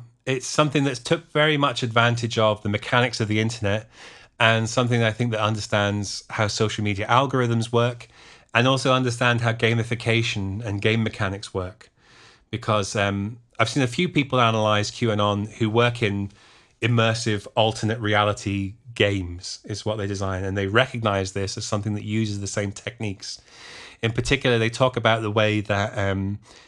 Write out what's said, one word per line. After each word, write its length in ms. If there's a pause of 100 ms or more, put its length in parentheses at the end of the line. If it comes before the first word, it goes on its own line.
(260)
it's 220
something 360
that's 160
took 320
very 260
much 260
advantage 560
of 240
the 60
mechanics 500
of 80
the 120
internet 500 (500)
and 300
something 340
I 80
think 200
that 100
understands 880
how 180
social 360
media 240
algorithms 640
work 360 (460)
and 140
also 260
understand 480
how 120
gamification 1120
and 180
game 220
mechanics 500
work. 360 (600)
Because, 460
um, 420 (220)
I've 100
seen 140
a 40
few 220
people 300
analyze 500
QAnon 640
who 160
work 320
in 300 (500)
immersive 640 (100)
alternate 440
reality 760 (220)
games, 680
is 200
what 120
they 100
design, 360
and 140
they 80
recognize 680
this 240
as 80
something 280
that 100
uses 360
the 80
same 240
techniques. 680 (640)
In 120
particular, 440
they 120
talk 280
about 240
the 80
way 320
that, 340
um, 440 (280)